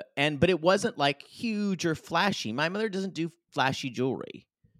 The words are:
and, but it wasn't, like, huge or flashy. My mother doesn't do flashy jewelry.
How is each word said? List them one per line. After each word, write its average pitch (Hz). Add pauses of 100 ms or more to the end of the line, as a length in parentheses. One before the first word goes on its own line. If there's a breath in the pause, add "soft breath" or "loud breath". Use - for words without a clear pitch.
(160)
and, 147
but 175
it 170
wasn't, 196
like, 143
huge 208
or 165
flashy. 165
My 151
mother 208
doesn't 190
do 160 (200)
flashy 135
jewelry. 120 (320)